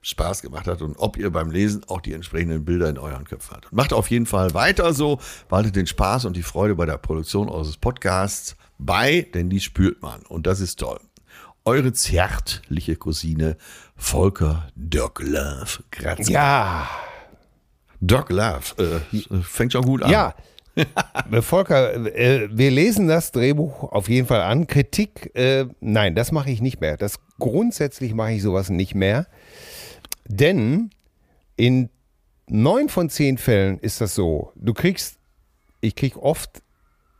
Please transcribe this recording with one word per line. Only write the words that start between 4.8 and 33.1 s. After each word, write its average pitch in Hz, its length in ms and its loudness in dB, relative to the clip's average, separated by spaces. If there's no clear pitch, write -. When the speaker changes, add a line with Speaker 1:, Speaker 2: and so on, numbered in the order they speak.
Speaker 1:
so, 143 260 0
behaltet 101 280 0
den 92 100 0
Spaß 110 400 0
und 90 100 -4
die 87 60 -6
Freude 101 320 0
bei 85 100 0
der 76 140 -4
Produktion 80 500 -4
eures 78 300 -6
Podcasts 98 800 -2
bei, 123 540 2
denn 87 160 -2
die 95 120 0
spürt - 420 0
man - 260 -14
und 82 180 -6
das 95 140 0
ist 92 200 -6
toll. 60 180 -6
Eure 127 300 2
zärtliche - 1000 -2
Cousine 80 600 -2
Volker 80 800 0
Dirk 73 480 -4
Love 69 680 -6
Gratzka. - 420 -4
Speaker 2:
Ja. 120 560 2
Speaker 1:
Dirk 110 300 2
Love, 85 720 0
äh, 101 320 -2
fängt 120 300 -2
schon 127 120 2
gut 127 180 2
an. - 80 4
Speaker 2:
Ja. 190 240 4
<laughs> - 680 0
Volker, 147 500 2
äh, 120 420 2
wir 135 140 6
lesen 190 380 4
das 165 240 2
Drehbuch 143 580 0
auf 101 180 -2
jeden 123 200 4
Fall 110 140 4
an. 123 260 0
Kritik, - 640 0
äh, 131 320 2
nein, 107 340 2
das - 160 0
mache 143 200 -2
ich 117 120 -2
nicht 131 180 -2
mehr. 76 160 -2
Das, 104 220 -6
grundsätzlich 135 720 -2
mache 113 180 -2
ich 104 100 -2
sowas 98 280 0
nicht 95 240 -2
mehr. 101 320 2
Denn 143 640 2
in 123 340 4
neun 175 420 4
von 170 220 0